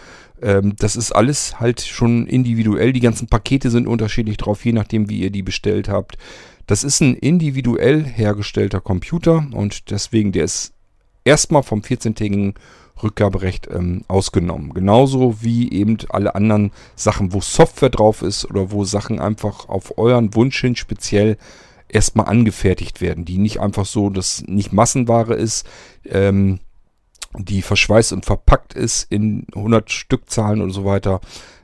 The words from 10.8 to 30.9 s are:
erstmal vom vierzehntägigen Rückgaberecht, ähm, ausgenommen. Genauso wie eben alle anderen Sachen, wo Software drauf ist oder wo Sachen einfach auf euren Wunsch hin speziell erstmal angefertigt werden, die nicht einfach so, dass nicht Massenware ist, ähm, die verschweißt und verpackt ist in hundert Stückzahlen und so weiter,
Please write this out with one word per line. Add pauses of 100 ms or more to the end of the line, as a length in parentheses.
erstmal
vom
vierzehntägigen (480)
Rückgaberecht,
ähm,
ausgenommen.
Genauso
wie
eben (140)
alle
anderen (240)
Sachen,
wo
Software
drauf
ist
oder
wo
Sachen
einfach
auf
euren
Wunsch
hin
speziell (500)
erstmal
angefertigt
werden,
die
nicht
einfach
so,
dass
nicht
Massenware
ist, (380)
ähm, (760)
die
verschweißt
und
verpackt
ist
in
hundert
Stückzahlen
und
so
weiter, (440)